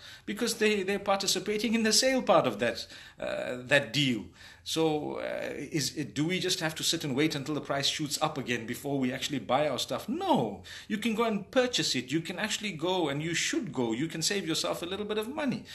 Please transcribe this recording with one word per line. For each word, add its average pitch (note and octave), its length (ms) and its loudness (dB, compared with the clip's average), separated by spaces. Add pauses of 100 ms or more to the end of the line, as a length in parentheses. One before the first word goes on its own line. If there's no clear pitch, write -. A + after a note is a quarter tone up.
(260)
because G#3+ 300 -2
they, G#3+ 280 4
they're G3 160 0
participating G3+ 760 2
in A3+ 100 4
the A3 80 4
sale C4 300 6
part F#3 240 8
of A2 140 0
that, A2+ 260 0 (340)
uh, - 380 -4
that C#3 340 4
deal. B2 340 2 (380)
So, D3+ 520 0
uh, A#2+ 400 -4
is C#3+ 420 -2
it, B2 160 -4
do D3 120 2
we F3+ 140 2
just F3+ 200 0
have D#3+ 160 0
to - 80 -4
sit E3 200 2
and D3 120 -2
wait D#3 180 4
until D3 220 -2
the C#3 60 -2
price C#3 260 0
shoots - 340 -2
up D#3 160 2
again A#2 300 -2
before C#3 320 -4
we B2+ 120 2
actually C3 280 -4
buy B2+ 280 2
our B2+ 120 -2
stuff? - 280 -4
No. G#3 540 0 (260)
You G#3 120 -2
can A3+ 160 -2
go A3+ 80 2
and G#3 260 -2
purchase B3 460 2
it. B2+ 160 -2
You D#3+ 100 2
can F3+ 160 -8
actually G#3 340 -4
go, E3+ 380 0
and C#3+ 140 -2
you E3+ 100 -2
should F3 400 -2
go. A#2+ 200 0
You C3+ 140 -2
can D#3+ 140 -6
save G3 260 0
yourself E3 360 -2
a - 20 -6
little G3 200 -4
bit G#3 120 -2
of G#3+ 100 -2
money C4+ 460 -2